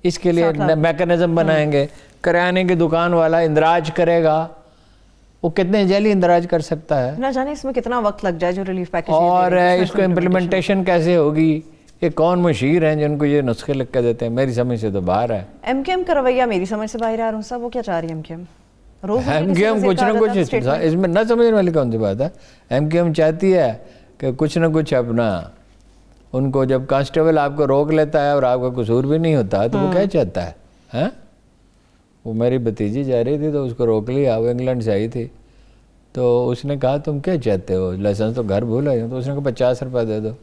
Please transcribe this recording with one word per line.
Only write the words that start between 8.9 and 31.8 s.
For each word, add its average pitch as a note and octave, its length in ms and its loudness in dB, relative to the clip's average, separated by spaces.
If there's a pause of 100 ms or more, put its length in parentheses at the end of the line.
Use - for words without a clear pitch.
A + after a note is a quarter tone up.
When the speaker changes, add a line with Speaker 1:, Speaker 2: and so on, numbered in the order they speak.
Speaker 2:
ये D#3+ 60 4
दे F3 60 4
Speaker 1:
और F3+ 240 4
Speaker 2:
रहे F3+ 160 4
हैं, F3+ 60 4
इसमें F3+ 120 2
Speaker 1:
इसको F#3 140 -2
Speaker 2:
इम्प्लीमेंटेशन F3+ 760 0
Speaker 1:
इम्प्लीमेंटेशन F3+ 320 2
कैसे F3 100 2
होगी, D#3 480 2 (400)
ये E3+ 60 2
कौन E3+ 300 2
मुशीर D#3+ 460 2
हैं D#3 140 2
जिनको D3 260 0
ये D3 160 2
नुस्खे B2+ 320 -2
लिख C3 180 -4
के B2+ 100 0
देते A#2+ 240 0
हैं, A#2 60 -4
मेरी B2+ 220 0
समझ B2 260 -2
से G#2+ 120 -2
तो G2 100 -2
बाहर G2+ 300 0
है। F#2+ 160 -4 (180)
Speaker 2:
एमकेएम C#4 380 -2
का F4 100 -2
रवैया B3+ 320 2
मेरी F#3+ 200 -2
समझ G#3+ 240 -6
से A#3+ 80 -10
बाहर A3+ 240 -4
है, A3+ 60 -2
अरुण A3 140 -6
साहब, A#3+ 200 -10
वो A#3+ 80 -8
क्या A#3+ 120 -6
चाह F#3 180 -4
रही E3 100 -6
है D#3+ 60 -8
एमकेएम? E3 300 -12 (600)
रोज़ F#3+ 240 -2
नई C#3+ 80 0
दिल्ली D#3 60 0
से F#3 60 0
Speaker 1:
एमकेएम G3+ 260 2
Speaker 2:
वज़ीर G3+ 120 2
Speaker 1:
कुछ F#3+ 140 2
ना A#3 120 2
Speaker 2:
का A3+ 60 2
Speaker 1:
कुछ, A3 100 4
Speaker 2:
आज़ाद G3 140 0
स्टेटमेंट। C#3+ 400 0
Speaker 1:
इसमें E3+ 260 2
न F#3+ 140 2
समझने A#3 280 4
वाली F#3+ 200 2
कौन C#3 200 0
सी A2+ 60 -2
बात G#2+ 240 -2
है। D#3 120 -2 (380)
एमकेएम D#3 420 0
चाहती D#3+ 380 2
है C#3 340 2 (340)
कि C3+ 140 -4
कुछ D3+ 240 -2
ना E3 100 2
कुछ D#3 260 0
अपना, A#2 580 -2 (800)
उनको C3+ 320 0
जब C3 200 0
कांस्टेबल D3+ 540 2
आपको C#3+ 260 0
रोक C#3+ 260 2
लेता D#3 300 2
है C#3+ 140 2
और C3+ 100 2
आपका B2+ 380 0
कसूर A#2 220 0
भी D3 120 0
नहीं D#3+ 180 2
होता, G#2 320 0
तो A#2 100 -2
वो - 60 0
Speaker 2:
हम्म। - 100 0
Speaker 1:
क्या F#3 120 2
चाहता C3 360 -2
है, E2+ 140 -10 (380)
हैं? D#3+ 180 -2 (1120)